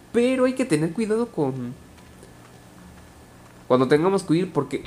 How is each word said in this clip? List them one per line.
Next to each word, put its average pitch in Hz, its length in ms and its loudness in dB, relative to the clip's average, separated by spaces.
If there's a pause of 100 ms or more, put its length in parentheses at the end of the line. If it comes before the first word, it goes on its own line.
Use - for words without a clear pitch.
(140)
pero 254 320 2
hay 262 80 0
que 262 100 -2
tener 160 300 0
cuidado 226 340 -2
con, 131 460 -4 (1900)
cuando 127 220 4
tengamos 185 340 2
que - 80 -4
huir, 175 220 0
porque 135 320 -4